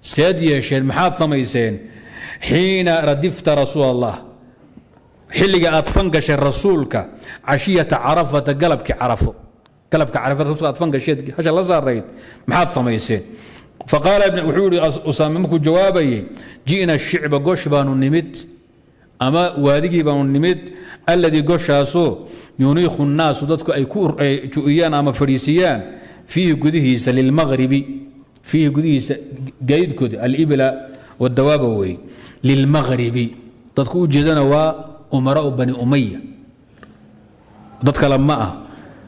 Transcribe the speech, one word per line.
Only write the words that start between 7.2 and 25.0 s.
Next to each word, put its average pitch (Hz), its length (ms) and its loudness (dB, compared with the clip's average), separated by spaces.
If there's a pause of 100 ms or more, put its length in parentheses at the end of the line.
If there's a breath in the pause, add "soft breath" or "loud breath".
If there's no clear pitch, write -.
cashiyata 147 480 0
Carafata, 143 580 0
galabkii 151 460 -2
Carafo. 120 340 0 (560)
Galabka 151 300 0
Carafo 135 240 -2
rasuulka 151 240 -2
aad 135 80 -2
fan 165 140 -2
gasheed, 135 460 -2
hasha 160 160 0
la 185 120 2
saarayd, 135 400 0 (420 loud breath)
maxaad 175 280 0
samayseen? 120 480 -2 (640 loud breath)
Faqaala 196 420 2
ibn, - 180 -2
wuxuu 170 180 0
yidhi 175 140 2
As-, 160 260 0
Usaama 156 360 0
markuu 165 180 0
jawaabayay, 160 680 2 (420 loud breath)
"جئنا 175 280 0
الشعب، 151 380 -2 (100)
gosh 175 260 -2
baanu 139 260 0
nimid, 139 520 -2 (720 soft breath)
ama 147 240 0 (160)
waadigii 151 440 2
baanu 147 220 0
nimid, 156 340 0 (480 loud breath)
alladii 165 360 2
goshaasoo 143 840 0 (300 loud breath)
yuniikhu 147 460 2
nnaasu, 143 420 0
dadku 160 260 -2
ay 139 120 0
ku 160 220 -4
ur-, 151 140 -2
ay 139 280 0
ju'iyaan 151 460 2
ama 143 180 2